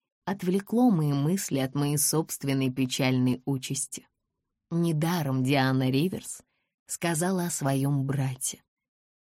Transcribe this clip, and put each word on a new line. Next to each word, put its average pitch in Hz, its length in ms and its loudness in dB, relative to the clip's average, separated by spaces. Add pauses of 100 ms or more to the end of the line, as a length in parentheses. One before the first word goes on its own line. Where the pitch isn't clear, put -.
(260)
отвлекло 196 640 2
мои 151 240 2
мысли 147 460 0
от 131 160 -2
моей 143 220 0
собственной 139 720 0
печальной 127 760 0
участи. - 640 -6 (640)
Недаром 165 720 0
Диана 131 460 2
Риверс 151 520 -2 (460)
сказала 175 580 -2
о 170 40 -4
своём 139 560 0
брате: 135 580 -4 (580)